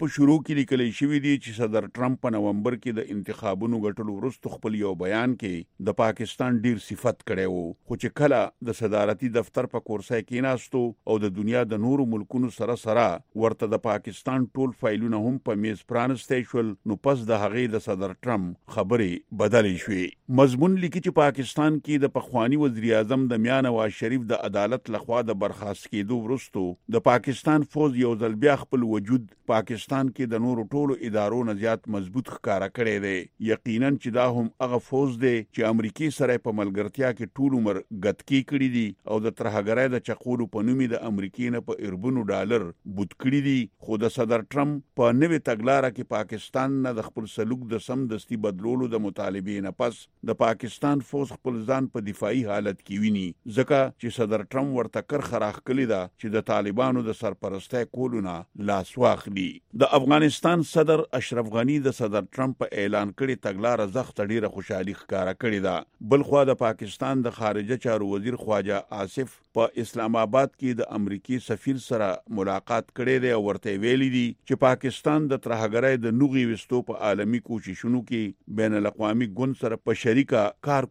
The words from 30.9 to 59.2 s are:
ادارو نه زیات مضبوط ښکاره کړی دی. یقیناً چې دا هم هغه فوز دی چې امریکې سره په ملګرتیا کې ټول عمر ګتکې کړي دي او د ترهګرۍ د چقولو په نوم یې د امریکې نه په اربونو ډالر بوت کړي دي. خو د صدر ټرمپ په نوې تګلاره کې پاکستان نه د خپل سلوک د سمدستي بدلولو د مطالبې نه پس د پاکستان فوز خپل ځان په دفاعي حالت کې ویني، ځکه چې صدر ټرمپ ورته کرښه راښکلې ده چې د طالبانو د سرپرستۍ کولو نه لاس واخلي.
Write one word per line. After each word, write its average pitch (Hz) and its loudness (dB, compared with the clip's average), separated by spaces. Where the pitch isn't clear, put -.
ادارو 104 0
نه 107 -2
زیات 113 -2
مضبوط 101 -4
ښکاره 98 -2
کړی 110 0
دی. 95 -2
یقیناً 113 0
چې 123 -6
دا 123 4
هم 117 0
هغه 123 0
فوز 135 0
دی 127 4
چې 113 0
امریکې 113 0
سره 123 2
په 110 -2
ملګرتیا 104 -2
کې 104 -8
ټول 135 2
عمر 101 2
ګتکې 104 0
کړي 135 2
دي 117 2
او 110 2
د 110 0
ترهګرۍ 110 0
د 117 -4
چقولو 120 -2
په 107 0
نوم 131 2
یې 117 0
د 113 -4
امریکې 107 -4
نه 117 -4
په 107 -6
اربونو 110 -2
ډالر 98 0
بوت 98 -4
کړي 139 2
دي. 135 2
خو 110 -2
د 113 0
صدر 113 0
ټرمپ 143 -2
په 120 4
نوې 160 4
تګلاره 127 2
کې 123 -8
پاکستان 131 -4
نه 127 -2
د - -10
خپل 110 -10
سلوک 120 -2
د 107 -4
سمدستي 120 -4
بدلولو 113 -2
د 110 0
مطالبې 98 -4
نه 90 -8
پس 120 -2
د - -4
پاکستان 131 0
فوز 143 -4
خپل 120 -4
ځان 131 0
په 104 -4
دفاعي 113 -2
حالت 104 -2
کې 98 -8
ویني، 104 2
ځکه 135 4
چې 117 -8
صدر 104 0
ټرمپ 135 -2
ورته 107 -4
کرښه 120 -2
راښکلې 127 -2
ده 95 0
چې 113 -6
د - -2
طالبانو 117 0
د - -8
سرپرستۍ 101 -4
کولو 120 -2
نه 85 -6
لاس 95 -4
واخلي. 107 2